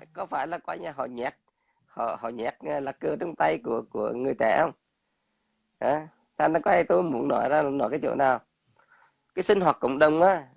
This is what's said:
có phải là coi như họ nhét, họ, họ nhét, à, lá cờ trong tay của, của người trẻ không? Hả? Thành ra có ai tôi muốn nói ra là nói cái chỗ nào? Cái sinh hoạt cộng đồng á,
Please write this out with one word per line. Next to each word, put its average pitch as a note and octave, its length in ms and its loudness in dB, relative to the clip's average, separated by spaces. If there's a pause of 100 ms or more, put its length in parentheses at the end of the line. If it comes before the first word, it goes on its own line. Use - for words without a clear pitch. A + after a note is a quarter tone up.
(140)
có F3 120 -10
phải D3 220 -6
là E3+ 100 -8
coi E3 220 -10
như E3+ 120 -10
họ C3 140 -8
nhét, B2 300 -8 (500)
họ, A2+ 360 -6
họ A2+ 80 -8
nhét, A#2+ 300 -6
à, D3 200 -6
lá C#3 120 -6
cờ D#3 280 -6
trong E3+ 160 -8
tay D#3 280 0
của, A#2 260 -4
của A2 220 -4
người B2+ 280 -4
trẻ A2+ 220 2
không? E3+ 100 0 (1080)
Hả? D3+ 280 -2 (300)
Thành D#3 160 2
ra E3 60 2
có - 120 0
ai F3 120 4
tôi F3 200 2
muốn C#3 240 -2
nói A#2+ 220 0
ra D3+ 120 4
là C#3+ 80 0
nói C3+ 200 -2
cái C#3 140 -4
chỗ D3 120 -2
nào? C3 240 2 (960)
Cái F3+ 80 -4
sinh G3 180 4
hoạt D#3+ 180 4
cộng C3 200 -2
đồng D#3 220 6
á, F3 360 4